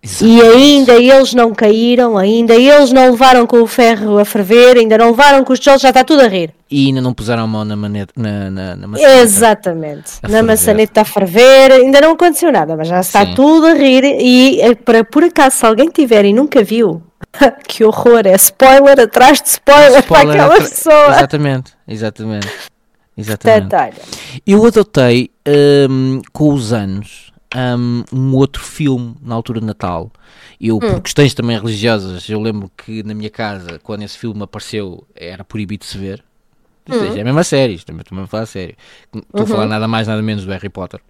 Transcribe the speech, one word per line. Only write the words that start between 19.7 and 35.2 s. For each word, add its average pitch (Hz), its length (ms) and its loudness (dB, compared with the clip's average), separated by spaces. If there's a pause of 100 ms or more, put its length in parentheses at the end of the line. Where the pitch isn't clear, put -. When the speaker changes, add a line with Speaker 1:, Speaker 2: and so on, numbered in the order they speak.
Speaker 1:
Spoiler - 40 -2
Speaker 2:
para - 140 2 (260)
aquela 285 80 4
Speaker 1:
atra-, - 160 2
Speaker 2:
pessoa. 302 380 2 (100)
Speaker 1:
exatamente, 139 560 -4 (140)
exatamente. 107 600 -10 (680)
Exatamente. 110 520 -2
Speaker 2:
Portanto, 151 260 -6
olha. - 500 -20
Speaker 1:
Eu 208 220 2
adotei, 127 640 0 (580)
hum, 131 320 -6 (100)
com 151 220 -2
os 117 200 -6
anos, 101 580 -10 (240)
hum, 120 560 -6
um 131 240 -4
outro 135 280 -4
filme 123 580 -8
na 117 140 -12
altura 113 240 -10
de 110 60 -10
Natal. 92 460 -10 (480)
Eu, 113 180 -4
Speaker 2:
Hum. - 20 -4
Speaker 1:
por 202 220 -4
questões 143 320 -2
também 120 240 -6
religiosas, 101 720 -8
eu 107 120 -8
lembro 107 340 -10
que 110 280 -16
na 107 100 -14
minha 107 160 -14
casa, 95 540 -14
quando 104 200 -14
esse - 140 -20
filme 104 260 -14
apareceu, 98 640 -16 (100)
era 92 280 -20